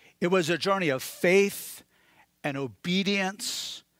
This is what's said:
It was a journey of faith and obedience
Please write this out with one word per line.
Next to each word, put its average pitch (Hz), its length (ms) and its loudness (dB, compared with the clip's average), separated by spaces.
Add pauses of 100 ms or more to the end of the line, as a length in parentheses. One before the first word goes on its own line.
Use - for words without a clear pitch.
(200)
It 170 80 0
was 175 220 2
a 170 80 0
journey 190 320 0
of 131 120 0
faith - 800 2 (640)
and 143 120 -4
obedience 185 1300 -4 (160)